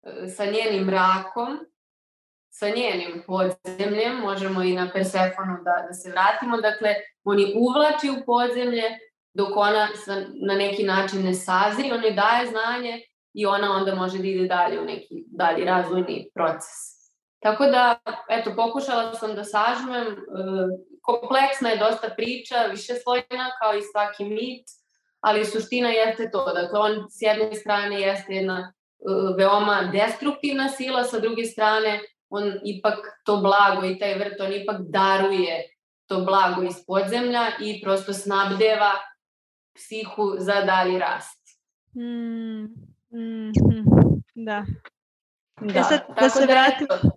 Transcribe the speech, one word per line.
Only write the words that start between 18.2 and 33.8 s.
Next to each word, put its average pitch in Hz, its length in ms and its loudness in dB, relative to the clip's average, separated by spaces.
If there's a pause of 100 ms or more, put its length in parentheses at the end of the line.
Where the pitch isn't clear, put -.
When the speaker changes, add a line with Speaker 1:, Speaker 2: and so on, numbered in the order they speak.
Speaker 1:
eto, 226 260 0
pokušala 233 580 -2
sam 214 200 -6
da 202 100 -8
sažmem, 240 640 -2
e, 208 100 -8 (840)
kompleksna 254 680 2
je 220 100 2
dosta 226 380 0
priča, 240 540 -2
višeslojna, 247 800 -4 (120)
kao 214 120 2
i 208 80 -2
svaki 208 420 -4
mit, 233 420 -8 (540)
ali 214 240 2
suština 233 440 -2
jeste 220 420 0
to. 185 140 -2
Dakle, 180 340 -2
on 214 320 0
s - 120 -12
jedne 214 320 2
strane 202 460 -2
jeste 196 340 -4
jedna, 185 380 -4
e, - 0 - (680)
veoma 202 540 2
destruktivna 269 760 -2
sila, 254 360 -2
sa 220 160 -4
druge 226 240 -2
strane, 214 560 0 (300)
on 202 220 -2 (120)
ipak 208 340 -2 (260)
to 208 120 2
blago 196 500 4